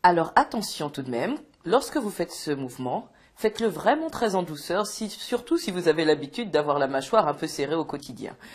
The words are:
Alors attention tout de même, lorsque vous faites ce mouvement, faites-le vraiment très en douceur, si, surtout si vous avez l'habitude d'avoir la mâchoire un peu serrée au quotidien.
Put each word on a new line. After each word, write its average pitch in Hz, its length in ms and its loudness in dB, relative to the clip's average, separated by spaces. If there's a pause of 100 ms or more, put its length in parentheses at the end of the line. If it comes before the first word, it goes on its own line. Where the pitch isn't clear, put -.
Alors 170 300 6
attention 208 560 2
tout 143 120 -8
de 127 100 -8
même, 170 260 -2 (260)
lorsque 233 320 2
vous 226 140 -2
faites 170 220 -4
ce - 180 -8
mouvement, 131 560 -4 (300)
faites-le 220 320 0
vraiment 254 420 0
très 214 240 0
en 185 80 2
douceur, 170 420 -2
si, 208 240 -6
surtout 247 500 -2
si - 120 -4
vous 180 160 0
avez 160 180 4
l'habitude 156 460 0
d'avoir 147 300 2
la 139 80 2
mâchoire 139 400 4
un 147 60 0
peu 160 120 -4
serrée 147 300 -4
au 160 80 -2
quotidien. - 520 -10 (180)